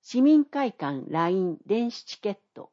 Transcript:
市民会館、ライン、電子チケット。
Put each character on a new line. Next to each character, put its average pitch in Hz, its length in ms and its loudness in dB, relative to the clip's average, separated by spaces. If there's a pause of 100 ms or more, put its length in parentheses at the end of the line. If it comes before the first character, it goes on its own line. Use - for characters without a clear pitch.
市 247 200 -2
民 294 240 6
会 269 260 -4
館、 139 380 -6
ラ 170 180 -2
イ 185 160 0
ン、 175 220 -4
電 233 260 -2
子 - 140 -18
チ - 160 -18
ケ 208 80 -4
ッ 196 80 -8 (160)
ト。 - 200 -20